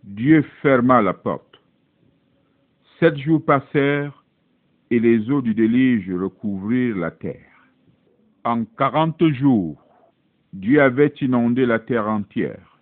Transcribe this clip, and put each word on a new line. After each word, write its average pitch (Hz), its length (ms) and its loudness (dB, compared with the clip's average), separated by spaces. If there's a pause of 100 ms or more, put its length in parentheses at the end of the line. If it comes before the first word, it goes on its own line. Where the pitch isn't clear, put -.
Dieu 123 380 2 (200)
ferma 127 400 4
la 92 120 0
porte. - 460 -10 (1400)
Sept 160 160 2
jours 151 280 0
passèrent 143 800 -2 (680)
et 120 100 2
les 113 300 2
eaux 139 120 0
du 113 120 -2
déluge 113 560 0
recouvrirent 101 880 -4
la 85 140 -4
terre. - 400 -14 (920)
En 117 200 -2
quarante 151 680 -2
jours, 117 500 0 (680)
Dieu 110 300 0
avait 139 380 2
inondé 123 440 0
la 117 140 0
terre 110 280 -4
entière. 104 760 -8